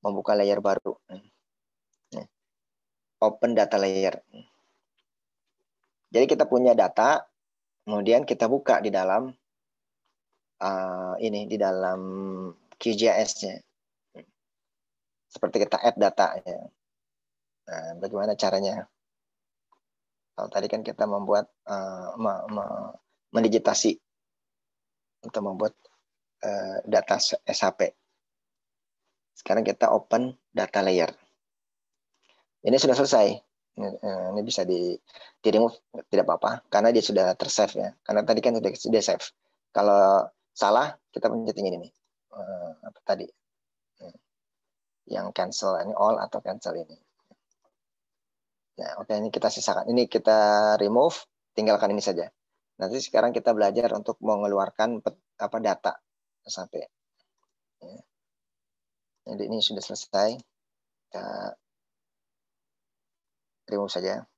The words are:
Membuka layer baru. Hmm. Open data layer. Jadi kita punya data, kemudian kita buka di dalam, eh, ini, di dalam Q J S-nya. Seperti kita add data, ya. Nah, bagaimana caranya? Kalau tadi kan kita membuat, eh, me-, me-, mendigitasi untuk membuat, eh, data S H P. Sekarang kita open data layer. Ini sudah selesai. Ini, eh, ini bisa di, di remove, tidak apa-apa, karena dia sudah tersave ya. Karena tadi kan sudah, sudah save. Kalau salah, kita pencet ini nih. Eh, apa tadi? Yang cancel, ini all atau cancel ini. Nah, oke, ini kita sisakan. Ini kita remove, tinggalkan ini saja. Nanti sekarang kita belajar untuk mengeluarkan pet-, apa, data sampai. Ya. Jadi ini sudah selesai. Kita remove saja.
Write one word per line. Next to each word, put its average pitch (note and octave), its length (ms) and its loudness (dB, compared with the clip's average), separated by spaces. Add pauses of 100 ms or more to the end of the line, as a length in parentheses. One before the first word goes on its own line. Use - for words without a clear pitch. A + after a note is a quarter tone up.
Membuka G2+ 360 -2
layer G2+ 240 2
baru. G2 360 -2 (120)
Hmm. - 1200 -20 (960)
Open A2+ 320 2
data G#2 240 2
layer. F#2+ 400 0 (1900)
Jadi B2 180 4
kita D3 140 4
punya B2 320 4
data, A#2+ 480 2 (600)
kemudian G#2+ 400 2
kita A#2 240 0
buka C3 320 2
di G#2 120 -4
dalam, F#2+ 400 0 (1300)
eh, F#2 540 -4 (100)
ini, G#2 240 -4
di G#2+ 80 -4
dalam F#2+ 440 0 (760)
Q - 60 -16 (120)
J G#2+ 300 2
S-nya. - 340 -8 (1700)
Seperti - 400 -2
kita - 160 -2
add - 160 2
data, G2 400 2
ya. - 240 -12 (1040)
Nah, E2 320 -12
bagaimana G2+ 400 -4
caranya? G2 480 -2 (1500)
Kalau - 160 -6
tadi G2+ 180 -2
kan A2 160 -6
kita A2 220 -4
membuat, G2+ 420 -2 (160)
eh, F#2+ 440 -8 (100)
me-, G2+ 320 -4
me-, G#2 400 -8 (420)
mendigitasi A2+ 640 2 (1300)
untuk A2 180 -6
membuat, G2 320 -4 (680)
eh, G2 420 -6
data G#2 320 2
S - 400 -2
H - 60 -2 (100)
P. - 160 0 (1400)
Sekarang G#2+ 320 -2
kita A2 240 2
open A#2 400 0 (240)
data F#2+ 240 -2
layer. F#2 320 2 (1500)
Ini A#2+ 160 4
sudah C3 160 4
selesai. B2 400 4 (400)
Ini, G#2+ 160 -8
eh, F#2+ 400 -8
ini G2+ 160 -4
bisa A#2 160 -4
di, F2+ 320 0 (480)
di A2 80 4
remove, A2+ 240 4 (320)
tidak F2+ 240 2
apa-apa, - 400 -2
karena A2 240 4
dia A2+ 80 6
sudah F#2+ 320 2
tersave - 400 -2
ya. G2 160 -6 (160)
Karena G#2 160 0
tadi A2 160 2
kan A#2 160 2
sudah, A2 160 0
sudah A2 320 0
save. - 240 -2 (480)
Kalau G2+ 560 6 (240)
salah, B2 400 2 (160)
kita - 160 -4
pencet A2+ 320 -2
ini F#2 240 -4
nih. - 100 -20 (460)
Eh, F2+ 320 -10 (160)
apa - 160 -20
tadi? - 240 -4 (1800)
Yang F#2+ 220 -8 (100)
cancel, F#2 480 -4
ini G#2 80 -8
all G#2+ 240 2
atau G#2 240 -6
cancel F2 400 -8
ini. D#2+ 160 -16 (1800)
Nah, - 240 -10
oke, - 80 -6
ini G#2+ 160 -2
kita G#2 240 -2
sisakan. - 400 -4
Ini A#2+ 160 2
kita A2 300 4 (420)
remove, A#2+ 480 2 (240)
tinggalkan G#2+ 400 2
ini G#2 80 -2
saja. E2+ 300 -4 (500)
Nanti A2+ 240 -4
sekarang A2 300 0
kita A#2 180 0
belajar G#2+ 400 2
untuk G#2 320 -6
mengeluarkan G#2 800 -2
pet-, - 160 -6 (160)
apa, G#2 240 -6
data G#2 320 -2 (540)
sampai. - 420 -12 (960)
Ya. - 160 -20 (1300)
Jadi G#2 160 -8
ini G#2+ 160 -4
sudah G#2 240 -4
selesai. G#2+ 560 -2
Kita - 1120 -14 (2250)
remove G2+ 240 -4
saja. F#2+ 320 -6 (140)